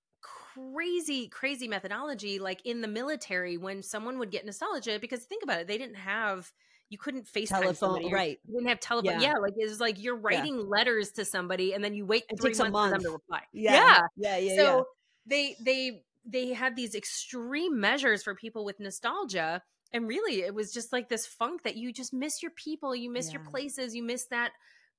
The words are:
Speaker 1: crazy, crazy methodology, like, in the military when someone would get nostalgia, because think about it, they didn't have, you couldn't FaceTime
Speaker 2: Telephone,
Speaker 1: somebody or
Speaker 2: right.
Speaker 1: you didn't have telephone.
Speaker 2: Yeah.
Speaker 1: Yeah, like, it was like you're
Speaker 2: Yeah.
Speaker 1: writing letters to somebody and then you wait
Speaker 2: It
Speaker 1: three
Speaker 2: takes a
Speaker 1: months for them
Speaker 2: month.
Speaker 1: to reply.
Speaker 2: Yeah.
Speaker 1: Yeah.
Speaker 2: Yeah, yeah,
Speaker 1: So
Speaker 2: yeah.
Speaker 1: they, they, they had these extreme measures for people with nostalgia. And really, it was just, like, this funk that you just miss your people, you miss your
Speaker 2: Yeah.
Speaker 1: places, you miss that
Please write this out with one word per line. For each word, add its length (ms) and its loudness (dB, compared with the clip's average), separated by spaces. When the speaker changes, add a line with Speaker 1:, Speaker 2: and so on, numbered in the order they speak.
Speaker 1:
crazy, 1080 -4
crazy 400 -4
methodology, 720 -4
like, 280 -4
in 160 -4
the 60 -4
military 680 -4
when 260 -8
someone 360 -8
would 120 -4
get 140 -6
nostalgia, 560 -4
because 240 -8
think 180 -8
about 180 -2
it, 60 -8
they 120 -4
didn't 180 -10
have, 560 -4
you 80 -14
couldn't 280 -8
FaceTime 220 -4
Speaker 2:
Telephone, 260 2
Speaker 1:
somebody 320 0
or 40 -2
Speaker 2:
right. 360 0
Speaker 1:
you 120 -8
didn't 100 0
have 120 2
telephone. 400 0
Speaker 2:
Yeah. 0 -
Speaker 1:
Yeah, 200 6
like, 160 0
it 120 6
was 120 -6
like 180 2
you're 300 -4
Speaker 2:
Yeah. 120 4
Speaker 1:
writing 180 -2
letters 440 4
to 120 -4
somebody 500 0
and 80 -2
then 120 -2
you 120 -6
wait 220 4
Speaker 2:
It 100 -6
Speaker 1:
three 120 4
Speaker 2:
takes 100 0
a 100 4
Speaker 1:
months 80 2
for 120 6
them 20 4
Speaker 2:
month. 120 0
Speaker 1:
to 60 0
reply. 320 -6
Speaker 2:
Yeah. 200 4
Speaker 1:
Yeah. 280 12
Speaker 2:
Yeah, 200 0
yeah, 200 2
Speaker 1:
So 200 8
Speaker 2:
yeah. 60 6
Speaker 1:
they, 380 0
they, 400 0
they 280 -2
had 240 -2
these 180 -4
extreme 880 -4
measures 420 4
for 120 -6
people 300 -8
with 140 -8
nostalgia. 840 -4
And 140 -2
really, 360 -2
it 120 -4
was 180 -6
just, 200 -8
like, 160 -2
this 180 -4
funk 380 -4
that 120 -4
you 160 -8
just 200 -10
miss 300 -4
your 100 -8
people, 420 -6
you 160 -6
miss 220 -6
your 100 -10
Speaker 2:
Yeah. 80 -16
Speaker 1:
places, 440 -6
you 80 -6
miss 280 -4
that 220 -2